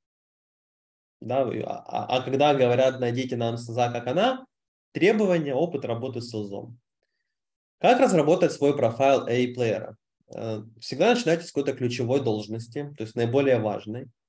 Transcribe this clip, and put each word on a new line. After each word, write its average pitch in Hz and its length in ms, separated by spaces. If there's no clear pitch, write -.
Да, 127 240
вы, - 160
а, - 260
а, 117 300
а 127 60
когда 139 320
говорят: 127 440
«Найдите 123 380
нам 117 220
сейлза 120 340
как 120 160
она», 226 360
требование, 180 640
опыт 143 300
работы 120 360
с 113 100
сейлзом. 107 500
Как 330 220
разработать 175 500
свой 143 260
профайл 131 520
A-плеера? 123 680
Э, 110 280
всегда 165 340
начинайте 170 300
с - 80
какой-то 139 240
ключевой 123 460
должности, 113 720
то 117 80
есть 110 100
наиболее 123 440
важной. 107 480